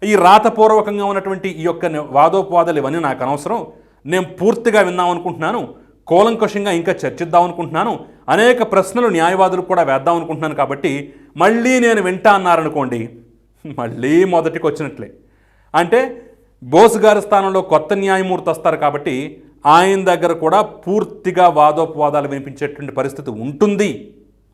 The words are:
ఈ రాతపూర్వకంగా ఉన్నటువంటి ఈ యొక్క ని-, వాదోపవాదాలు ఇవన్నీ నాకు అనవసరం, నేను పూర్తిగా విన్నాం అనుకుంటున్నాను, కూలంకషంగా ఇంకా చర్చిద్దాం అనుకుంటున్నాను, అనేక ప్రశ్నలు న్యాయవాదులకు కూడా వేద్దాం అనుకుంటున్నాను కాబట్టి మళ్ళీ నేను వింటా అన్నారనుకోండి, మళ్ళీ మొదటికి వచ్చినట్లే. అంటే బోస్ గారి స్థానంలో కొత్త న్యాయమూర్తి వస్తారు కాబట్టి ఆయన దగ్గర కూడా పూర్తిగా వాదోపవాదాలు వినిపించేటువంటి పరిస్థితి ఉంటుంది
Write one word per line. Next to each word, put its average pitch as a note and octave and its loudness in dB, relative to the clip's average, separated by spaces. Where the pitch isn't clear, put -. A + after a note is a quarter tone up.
ఈ G#3 2
రాతపూర్వకంగా G#3+ 4
ఉన్నటువంటి G3 -4
ఈ D#3+ -10
యొక్క E3 -4
ని-, D3+ -6
వాదోపవాదాలు E3 2
ఇవన్నీ C#3+ -2
నాకు C3+ -4
అనవసరం, D3 -6
నేను F3+ -2
పూర్తిగా A3 0
విన్నాం F3+ 0
అనుకుంటున్నాను, F3 -6
కూలంకషంగా G3+ 0
ఇంకా E3+ -2
చర్చిద్దాం F3 0
అనుకుంటున్నాను, F3 -4
అనేక A3+ 2
ప్రశ్నలు G3+ 0
న్యాయవాదులకు F3+ 0
కూడా F3+ 0
వేద్దాం C#3 0
అనుకుంటున్నాను D#3 -6
కాబట్టి C#3+ -4
మళ్ళీ A#3 2
నేను A3+ 2
వింటా F#3 2
అన్నారనుకోండి, D3 0
మళ్ళీ C3 0
మొదటికి E3+ -2
వచ్చినట్లే. C3+ -6
అంటే A#3+ 0
బోస్ G3+ 6
గారి G#3 4
స్థానంలో G3 0
కొత్త F#3 0
న్యాయమూర్తి F#3+ -2
వస్తారు D#3+ -2
కాబట్టి C#3+ -4
ఆయన F#3 4
దగ్గర E3+ 0
కూడా E3 0
పూర్తిగా F#3 -2
వాదోపవాదాలు D3+ 0
వినిపించేటువంటి C#3 -10
పరిస్థితి C#3 -6
ఉంటుంది D3 -4